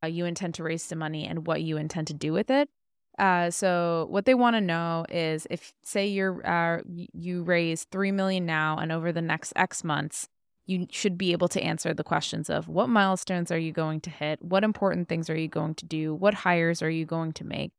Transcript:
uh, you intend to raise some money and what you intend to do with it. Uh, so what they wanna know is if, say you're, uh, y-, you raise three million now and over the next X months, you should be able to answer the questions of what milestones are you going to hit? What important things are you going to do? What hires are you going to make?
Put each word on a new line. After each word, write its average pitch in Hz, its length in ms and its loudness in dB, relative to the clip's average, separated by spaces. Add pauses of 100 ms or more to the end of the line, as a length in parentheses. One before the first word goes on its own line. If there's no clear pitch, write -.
uh, 160 40 -4
you 170 180 -2
intend 170 300 -4
to 170 80 -8
raise 165 200 -4
some 165 160 -6
money 156 280 -4
and 160 200 -6
what 160 160 0
you 156 140 -2
intend 156 320 -4
to 151 60 -6
do 151 180 -2
with 202 180 0
it. 285 180 4 (500)
Uh, 180 320 4
so 175 600 2
what 196 140 0
they 262 100 8
wanna 240 260 6
know 165 500 0
is 160 400 -2
if, - 320 -10
say 202 240 -2
you're, 196 400 -2
uh, 170 400 2
y-, 175 260 -12
you 175 300 -4
raise 170 420 2
three 196 260 0
million 190 360 0
now 156 320 0
and 165 120 -2
over 165 220 0
the 165 100 0
next 160 320 -4
X - 300 0
months, 151 440 -4 (360)
you 185 260 -2
should 180 280 -2
be 185 140 2
able 175 160 2
to - 120 -2
answer 165 320 -2
the 151 120 -2
questions 156 440 -2
of 160 200 -2
what 185 200 2
milestones 190 640 2
are 165 80 0
you 160 140 -4
going 156 280 -2
to 170 100 -10
hit? 151 320 -4
What 190 220 2
important 196 440 2
things 165 200 -2
are 160 100 -2
you 160 100 -2
going 160 260 -2
to - 100 -14
do? 156 300 -4
What 196 200 4
hires 170 480 2
are 160 80 0
you 160 140 -2
going 165 280 -4
to - 120 -10
make? - 340 -6